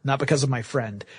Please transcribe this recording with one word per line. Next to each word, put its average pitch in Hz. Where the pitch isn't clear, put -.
not 139
because 143
of 139
my 123
friend. 104